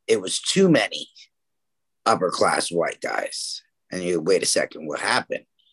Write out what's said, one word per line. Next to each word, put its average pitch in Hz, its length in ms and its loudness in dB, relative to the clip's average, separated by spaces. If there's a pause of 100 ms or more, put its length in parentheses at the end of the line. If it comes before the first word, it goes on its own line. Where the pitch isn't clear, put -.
it 110 140 2
was 92 200 -6
too 190 280 2
many 107 400 2 (960)
upper 92 260 2
class 85 400 0
white 82 300 -2
guys. - 640 -8 (280)
And 90 120 -8
you, 87 180 0
"Wait 87 220 2
a - 40 -2
second, 80 400 -2
what 71 140 -6
happened?" - 440 -2 (280)